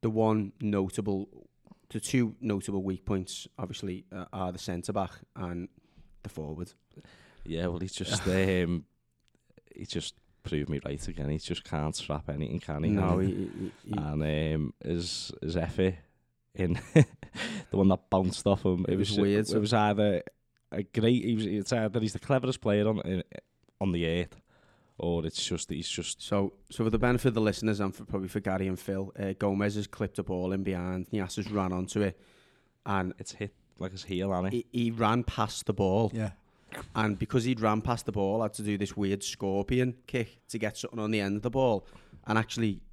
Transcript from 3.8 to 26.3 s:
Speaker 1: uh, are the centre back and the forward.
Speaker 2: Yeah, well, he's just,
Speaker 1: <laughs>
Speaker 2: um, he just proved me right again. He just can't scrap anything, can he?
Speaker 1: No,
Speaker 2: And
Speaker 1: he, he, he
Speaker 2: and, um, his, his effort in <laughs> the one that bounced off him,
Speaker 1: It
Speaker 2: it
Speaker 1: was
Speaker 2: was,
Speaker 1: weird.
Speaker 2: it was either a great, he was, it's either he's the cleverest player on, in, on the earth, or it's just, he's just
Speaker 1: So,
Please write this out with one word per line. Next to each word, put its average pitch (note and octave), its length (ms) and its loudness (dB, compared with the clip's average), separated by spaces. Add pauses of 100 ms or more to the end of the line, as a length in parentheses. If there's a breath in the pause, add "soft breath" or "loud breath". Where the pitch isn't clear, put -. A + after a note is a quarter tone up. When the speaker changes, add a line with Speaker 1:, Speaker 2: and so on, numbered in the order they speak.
Speaker 1:
uh, F#2 180 -10
are F#2 220 -4
the F2+ 60 -10
centre F2+ 340 -6
back G2 180 -2 (240)
and F2 320 -6 (560 soft breath)
the F#2+ 60 -10
forward. D#2 420 -8 (760 loud breath)
Speaker 2:
Yeah, E2 220 -2
well, F2 120 -2
he's F#2 140 -6
just, F#2 340 -2
Speaker 1:
<laughs> - 0 -
Speaker 2:
um, F#2 580 2 (920)
he F#2+ 100 -12
just - 300 -6 (280)
proved D2 260 -2
me C#2+ 160 -2
right C#2+ 220 -6
again. C#2+ 220 -6
He D2+ 80 0
just - 260 -6
can't D#2 320 -4
scrap D2+ 340 -6
anything, D2 300 -4
can D2+ 240 -4
he? G#2 80 2
Speaker 1:
No, F#2+ 280 4
Speaker 2:
And F#2+ 80 2
Speaker 1:
he, F#2 80 0
he, F#2+ 360 -6 (140)
he - 120 -6
Speaker 2:
and, D2+ 260 0 (320)
um, D2+ 180 -2 (100)
his, E2+ 480 -4 (100)
his E2 160 -2
effort F2 380 2 (600)
in F2+ 320 2
<laughs> - 60 -20
the D#3 120 10 (720 loud breath)
one G2 120 8
that F#2 200 2
bounced F#2 380 2
off G2 180 2
him, F#2 220 4
Speaker 1:
It - 60 2
Speaker 2:
it F#2 40 2
Speaker 1:
was G#2 140 2
Speaker 2:
was, G#2 80 2
Speaker 1:
weird. G2+ 300 4
Speaker 2:
it G#2+ 100 2
was G#2+ 140 2
either G#2 500 4 (480)
a G2+ 120 -4
great, A#2 420 4
he A2+ 100 2
was, A2 100 0
it's G#2 280 0
either A2 260 2
he's A2 140 0
the - 60 -6
cleverest C3 420 0
player G#2 260 4
on, A2 140 2
in, F2+ 220 -2 (580)
on G2 100 2
the E2+ 160 2
earth, F2 340 -2 (560 soft breath)
or E2+ 280 0
it's - 200 -4
just, - 240 -4
he's D2 180 -4
just - 340 -6
Speaker 1:
So, G2 320 0 (160)